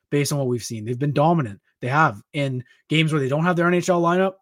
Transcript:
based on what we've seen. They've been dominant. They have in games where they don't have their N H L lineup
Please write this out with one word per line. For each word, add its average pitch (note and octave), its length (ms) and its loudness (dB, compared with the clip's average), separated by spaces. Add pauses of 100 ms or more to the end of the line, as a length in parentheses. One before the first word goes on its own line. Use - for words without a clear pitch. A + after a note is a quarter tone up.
based C#3+ 220 0
on D3 60 -2
what C3 100 -2
we've A#2+ 140 -4
seen. A2 220 -10
They've B2 140 -6
been C#3+ 160 -2
dominant. D3 460 0 (200)
They B2+ 80 -6
have C3+ 320 2 (140)
in C3+ 280 -4 (280)
games D#3 220 2
where D#3 80 0
they C3+ 80 -2
don't D3+ 160 0
have F3 120 0
their E3+ 120 2
N F3+ 60 4
H F3 140 0
L F3 140 2
lineup F#3 400 0